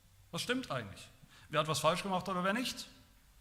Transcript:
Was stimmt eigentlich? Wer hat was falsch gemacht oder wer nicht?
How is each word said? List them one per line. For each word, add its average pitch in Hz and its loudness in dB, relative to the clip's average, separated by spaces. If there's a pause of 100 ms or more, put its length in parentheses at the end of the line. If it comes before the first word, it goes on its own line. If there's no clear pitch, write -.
(320)
Was 170 -4
stimmt 247 -2
eigentlich? 107 -6 (440)
Wer 151 2
hat 151 2
was 151 2
falsch 170 4
gemacht 196 0
oder 180 0
wer 196 4
nicht? 240 -2 (540)